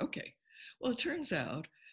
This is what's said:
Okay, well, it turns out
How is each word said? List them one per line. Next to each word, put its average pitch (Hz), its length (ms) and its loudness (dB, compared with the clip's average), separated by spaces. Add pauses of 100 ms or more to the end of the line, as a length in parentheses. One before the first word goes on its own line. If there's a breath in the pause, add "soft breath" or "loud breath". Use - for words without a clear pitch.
Okay, - 320 -4 (480 loud breath)
well, 254 120 4
it 240 60 0
turns 339 340 2
out 151 360 0 (240 loud breath)